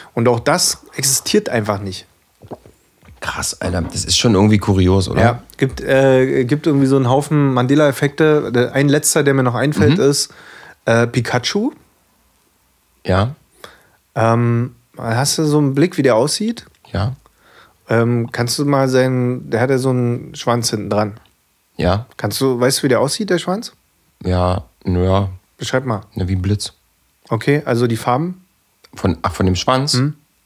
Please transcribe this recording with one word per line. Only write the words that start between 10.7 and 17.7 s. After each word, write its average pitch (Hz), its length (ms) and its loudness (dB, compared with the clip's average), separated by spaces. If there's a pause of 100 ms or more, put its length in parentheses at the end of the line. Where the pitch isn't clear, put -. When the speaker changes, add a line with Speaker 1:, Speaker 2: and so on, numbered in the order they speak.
Speaker 1:
äh, 117 240 2
Pikachu. 123 640 -2 (1300)
Speaker 2:
Ja. 104 300 0 (800)
Speaker 1:
Ähm, 117 600 0 (200)
hast 127 420 -4
du 160 60 0
so 151 140 2
einen 139 160 2
Blick, 180 220 0
wie 143 60 0
der 127 120 4
aussieht? 151 520 -2 (260)
Speaker 2:
Ja. 104 220 -2 (720)